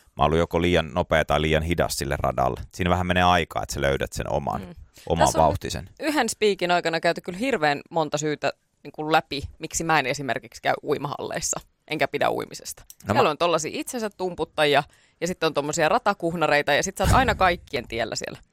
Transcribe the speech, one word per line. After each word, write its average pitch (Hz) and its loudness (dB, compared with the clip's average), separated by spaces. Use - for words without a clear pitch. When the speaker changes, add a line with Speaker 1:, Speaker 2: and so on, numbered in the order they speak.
Speaker 1:
mä - 0
oon - 6
ollut 78 4
joko 85 2
liian 85 2
nopea 82 2
tai 73 2
liian 78 2
hidas 80 0
sille 69 -4
radalle. 64 -2
Siinä 90 -2
vähän 90 2
menee 90 2
aikaa, 87 2
että - -8
sä 71 -4
löydät 69 0
sen - -6
oman, 65 -4
Speaker 2:
Mm. 180 -14
Speaker 1:
oman 82 4
Speaker 2:
Tässä - 0
on 80 6
Speaker 1:
vauhtisen. - -2
Speaker 2:
yhden 294 -2
spiikin 190 0
aikana 165 0
käyty 165 0
kyllä 180 -10
hirveän 160 0
monta 156 0
syytä 147 -2
niin 147 -18
kuin 156 -6
läpi, 156 2
miksi 160 -6
mä 160 2
en 131 0
esimerkiksi 123 -6
käy 135 0
uimahalleissa, - -4
enkä 151 -2
pidä 139 0
uimisesta. - -8
Speaker 1:
No - -20
Speaker 2:
Siellä 247 4
Speaker 1:
mä 185 4
Speaker 2:
on 147 -2
tollaisia 160 0
itsensä 240 -6
tumputtajia, 156 0
ja 170 -2
sitten 175 -2
on 151 -2
tommosia 151 0
ratakuhnareita, 165 0
ja - 4
sit 190 -4
sä 202 0
oot 180 4
aina 240 4
kaikkien - 0
tiellä 113 -4
siellä. - -10